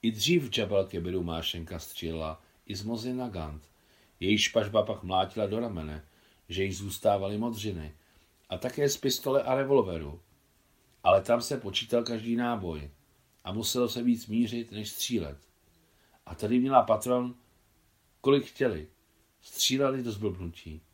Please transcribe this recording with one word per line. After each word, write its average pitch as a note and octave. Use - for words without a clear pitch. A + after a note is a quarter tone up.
I A2+
dřív C#3+
v A#2+
Džabal G2+
Kebiru F2+
Mášenka E2
střílela D#2+
i G2+
z G2
Mozy A#2
Nagant. F2+
Její G2+
špažba G#2
pak G#2+
mlátila F#2+
do G#2
ramene, D#2+
že F#2
jí F#2+
zůstávaly G2+
modřiny, G#2
a -
také C#3
z C#3
pistole C3+
a C3
revolveru. F#2+
Ale F#2+
tam A#2+
se C3+
počítal A2+
každý A2+
náboj F#2+
a F#2
muselo A2+
se A#2+
víc A#2
mířit, A2+
než G#2
střílet. D#2+
A F2
tady A2+
měla C3
patron, B2
kolik C#3
chtěli. F#2
Stříleli C3+
do A#2
zblbnutí. F2